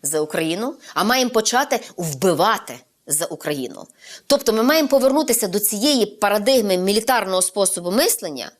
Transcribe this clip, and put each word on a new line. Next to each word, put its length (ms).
за 180
Україну, 540
а 100
маємо 260
почати 500
вбивати 760
за 180
Україну. 640
Тобто 260
ми 100
маємо 260
повернутися 600
до 100
цієї 480
парадигми 680
мілітарного 680
способу 480
мислення 680